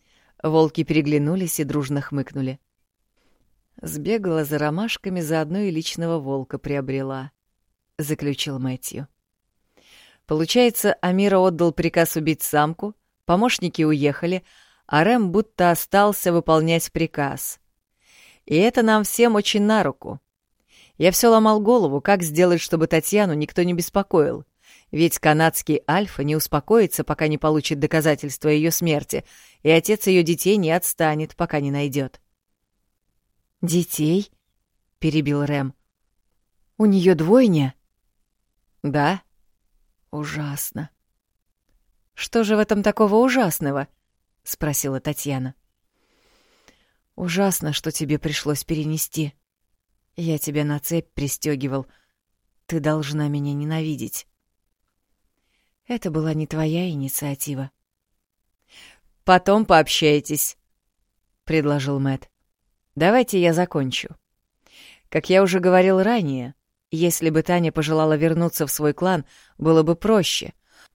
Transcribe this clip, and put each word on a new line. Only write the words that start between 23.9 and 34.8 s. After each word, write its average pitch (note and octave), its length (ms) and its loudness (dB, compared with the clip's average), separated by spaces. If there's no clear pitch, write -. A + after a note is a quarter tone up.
Ведь D#3+ 280 0
канадский D#3 720 2
Альфа F3+ 360 -2
не D3 100 -2
успокоится, D#3+ 720 0
пока D#3 240 -2
не D3+ 80 -2
получит D#3 420 -2
доказательства D3+ 720 -2
ее D3+ 220 2
смерти, D#3 540 -2
и D#3 80 2
отец F#3 360 2
ее F#3 160 6
детей F3 340 0
не E3+ 140 0
отстанет, D#3 640 -2
пока E3 240 -4
не C#3+ 100 -2
найдет. C#3 500 -4
«Детей?» — E3+ 720 -2